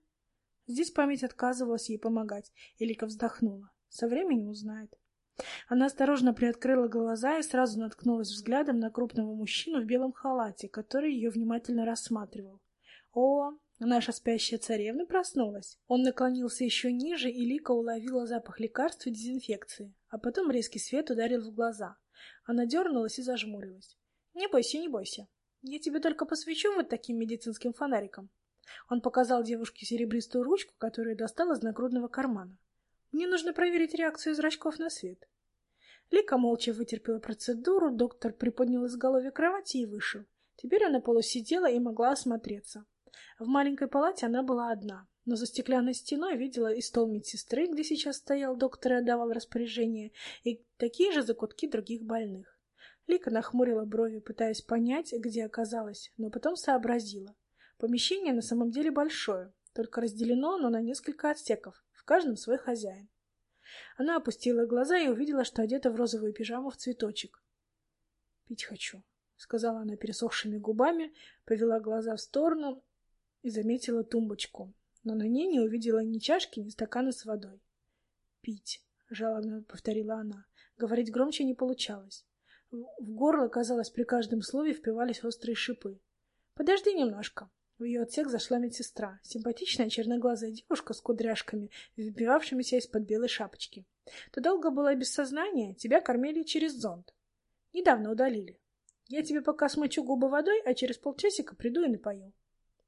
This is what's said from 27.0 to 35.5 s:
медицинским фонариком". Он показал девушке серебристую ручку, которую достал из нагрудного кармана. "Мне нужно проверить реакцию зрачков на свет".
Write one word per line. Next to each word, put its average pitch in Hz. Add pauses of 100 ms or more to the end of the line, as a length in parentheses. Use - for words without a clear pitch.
медицинским 226
фонариком". 208 (600)
Он 247
показал 240
девушке 226
серебристую 233
ручку, 359
которую 226
достал 302
из 233
нагрудного 240
кармана. 202 (560)
"Мне 330
нужно 349
проверить 339
реакцию 320
зрачков 311
на 330
свет". - (880)